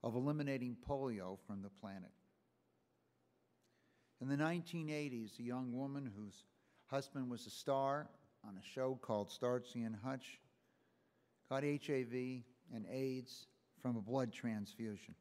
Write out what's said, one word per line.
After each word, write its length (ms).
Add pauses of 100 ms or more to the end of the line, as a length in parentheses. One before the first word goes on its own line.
of 120
eliminating 600
polio 680
from 160
the 80
planet. 400 (2000)
In 80
the 100
nineteen 520
eighties, 500
a 40
young 280
woman 360
whose 360 (440)
husband 420
was 160
a 60
star 580 (340)
on 140
a 60
show 360
called 300
Starsky 540
and 120
Hutch 440 (1080)
got 140
H 280
I 120
V 400 (300)
and 160
aids 560 (340)
from 160
a 60
blood 320
transfusion. 880